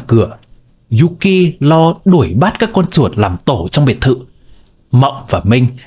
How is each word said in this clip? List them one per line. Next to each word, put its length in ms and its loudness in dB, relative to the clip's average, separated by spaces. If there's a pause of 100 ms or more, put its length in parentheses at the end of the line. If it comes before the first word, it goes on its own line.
cửa, 300 0 (640)
Yuki 600 0
lo 340 2 (100)
đuổi 300 2
bắt 240 0
các 140 -2
con 140 0
chuột 320 -2
làm 260 -2
tổ 240 -2
trong 160 0
biệt 160 0
thự. 160 0 (720)
Mộng 400 0
và 140 -2
Minh 220 2 (200)